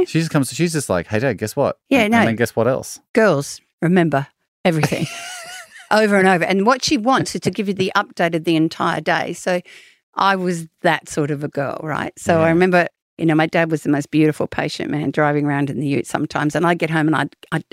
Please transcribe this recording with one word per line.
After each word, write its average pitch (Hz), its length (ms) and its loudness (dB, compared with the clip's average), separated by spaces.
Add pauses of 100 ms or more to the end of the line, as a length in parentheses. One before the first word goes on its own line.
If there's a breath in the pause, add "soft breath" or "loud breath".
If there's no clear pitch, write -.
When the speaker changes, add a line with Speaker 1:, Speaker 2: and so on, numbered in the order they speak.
Speaker 1:
no. 370 40 2
Speaker 2:
She 160 160 -2
just 165 100 -2
comes, 143 240 0
she's 165 180 -2
just 156 160 -4
like, 90 200 -2
"Hey, 107 100 -2
Dad, 117 200 -2
guess 107 180 -6
what?" 135 220 0 (100)
Speaker 1:
Yeah, 269 140 4
Speaker 2:
And, 208 100 0
Speaker 1:
no. 233 60 4
Speaker 2:
and 214 100 4
then 113 80 0
guess 117 180 0
what 113 140 2
else? - 320 -4 (140)
Speaker 1:
Girls, 180 460 2 (220)
remember 160 460 2 (360)
everything 160 480 0
Speaker 2:
<laughs> 719 760 -14
Speaker 1:
over 208 260 4
and 185 120 4
over. 175 160 4
And 190 220 0
what 262 180 2
she 311 140 0
wants 240 360 0
is 185 80 -8
to 208 80 -2
give 190 180 -4
you 202 60 -2
the 185 220 -2
update 175 380 -2
of 160 100 -4
the 165 120 2
entire 160 440 0
day. 160 320 -2
So 180 280 -4 (540 loud breath)
I 196 220 2
was 180 300 -4 (160)
that 160 260 0
sort 151 220 -2
of 143 140 -4
a 143 40 -4
girl, - 340 -6
right? 156 360 -6
So 170 220 2
I 160 60 4
Speaker 2:
Yeah. - 20 4
Speaker 1:
remember, 175 400 4 (280)
you - 100 -2
know, 160 80 4
my 156 120 4
dad 165 240 0
was 156 140 -2
the - 40 -2
most 143 220 0
beautiful, 151 360 2
patient - 440 -6
man 147 200 -2
driving 147 360 2
around 143 240 -2
in - 100 -6
the 151 60 -2
ute 139 200 -2
sometimes. 147 480 -2
And 160 120 0
I'd 170 120 2
get 160 120 -2
home 160 160 0
and 156 100 2
I'd, 143 180 -2 (180)
I'd, 165 200 -4